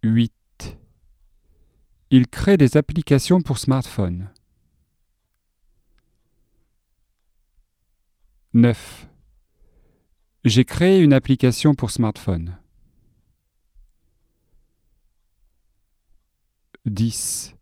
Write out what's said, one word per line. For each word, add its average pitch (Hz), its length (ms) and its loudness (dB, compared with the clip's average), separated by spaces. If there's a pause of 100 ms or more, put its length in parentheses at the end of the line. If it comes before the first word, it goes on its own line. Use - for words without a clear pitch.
Huit. 113 300 0 (1800)
Il 127 180 4
crée - 300 0
des 139 180 4
applications 151 680 0
pour 135 160 -6
smartphone. 98 720 -6 (4000)
Neuf. - 540 0 (1400)
J'ai 120 220 2
créé 185 340 2
une 151 140 6
application 131 600 0
pour 123 160 -4
smartphone. 90 680 -6 (4000)
Dix. - 760 -6